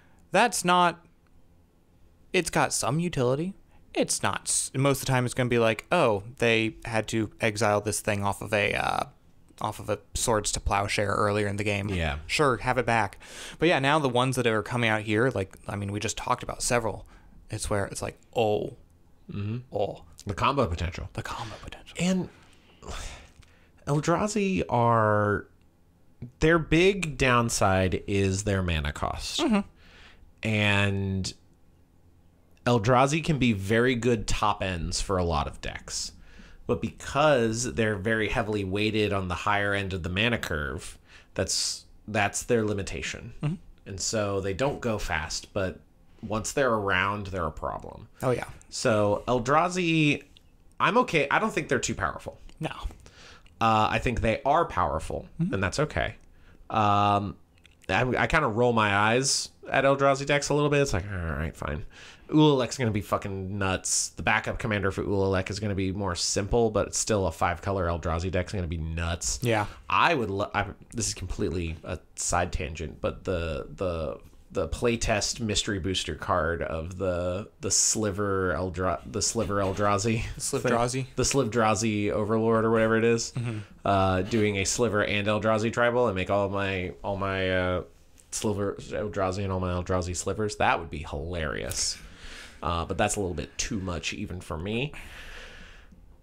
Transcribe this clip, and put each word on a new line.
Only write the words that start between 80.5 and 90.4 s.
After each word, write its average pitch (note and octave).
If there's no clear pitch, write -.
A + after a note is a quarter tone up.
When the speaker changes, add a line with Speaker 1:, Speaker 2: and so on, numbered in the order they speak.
Speaker 2:
thing. C3
The B2
Slivdrazi A2
Overlord A2
or A2+
whatever A2+
it A2
is. A#2
Speaker 1:
Mm-hmm. A#2
Speaker 2:
Uh, F#2+
doing G#2
a G2
Sliver G#2
and G#2
Eldrazi G#2+
tribal A#2+
and G2
make F#2
all G2+
my, F#2+
all G2+
my, F#2+
uh, F2+
Sliver G2+
Eldrazi F#2+
and F#2+
all F#2
my F#2
Eldrazi F2+
Slivers. G#2